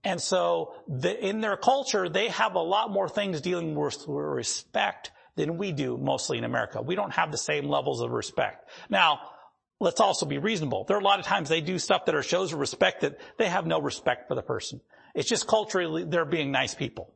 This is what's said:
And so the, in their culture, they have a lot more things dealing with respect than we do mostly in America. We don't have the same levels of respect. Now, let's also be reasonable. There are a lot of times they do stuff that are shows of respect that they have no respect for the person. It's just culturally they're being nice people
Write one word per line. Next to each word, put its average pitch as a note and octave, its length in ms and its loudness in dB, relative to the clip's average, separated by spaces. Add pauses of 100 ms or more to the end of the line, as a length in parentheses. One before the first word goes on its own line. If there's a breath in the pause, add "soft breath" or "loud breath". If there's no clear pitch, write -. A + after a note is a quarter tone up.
And F#3 180 0
so E3+ 540 2 (120)
the, E3 400 -2
in G#3+ 140 0
their G#3 160 0
culture, A#3+ 520 2
they G3 200 0
have G#3+ 240 0
a F3+ 80 2
lot G3+ 300 2
more G3 180 0
things F#3+ 320 -2
dealing E3+ 320 -2
with D3 340 -2
respect - 1040 -2 (240 soft breath)
than D#3+ 220 -2
we F#3+ 140 -4
do C3 260 -2
mostly C3+ 400 0
in A#2 60 -2
America. A#2+ 380 -2
We D3+ 140 -2
don't G3 180 -2
have D#3+ 180 2
the D3 60 -4
same D3 300 -2
levels C#3 340 0
of A#2+ 100 -2
respect. - 580 -4 (200 loud breath)
Now, F3 300 4 (600 loud breath)
let's F3 200 2
also G3 260 4
be C#3+ 120 -4
reasonable. D#3 480 -2
There G3 100 2
are G#3 60 0
a - 20 -4
lot G3 160 4
of D#3+ 60 -8
times F3 240 0
they E3 120 2
do F3+ 180 -2
stuff - 260 2
that D#3+ 100 2
are C#3 80 2
shows F3+ 300 0
of D3 60 -4
respect - 420 2
that D3+ 160 0 (200 loud breath)
they G#3+ 120 2
have F3+ 160 0
no E3 160 2
respect - 460 -2
for C3+ 80 -2
the B2+ 60 -2
person. - 380 -6 (340 loud breath)
It's - 140 -2
just - 200 0
culturally F3+ 560 2
they're E3 220 0
being D3 260 0
nice C3+ 240 0
people - 400 -8